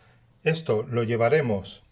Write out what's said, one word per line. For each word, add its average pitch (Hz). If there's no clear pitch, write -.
Esto 135
lo 120
llevaremos 117